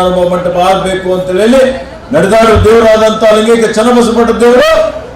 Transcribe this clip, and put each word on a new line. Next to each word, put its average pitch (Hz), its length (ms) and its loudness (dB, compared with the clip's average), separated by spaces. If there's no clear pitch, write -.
ಅನುಭವ 180 200 -2
ಮಂಟಪ 175 220 -4
ಆಗ್ಬೇಕು 185 440 -4
ಅಂತ 180 140 -4
ಹೇಳಿ 247 220 2
ನಡೆದಾಡುವ 214 400 2
ದೇವರಾದಂಥ 220 560 2
ಲಿಂಗೈಕ್ಯ 226 420 0
ಚನ್ನಬಸವ 233 400 0
ಪಟ್ಟದೇವರು 240 520 2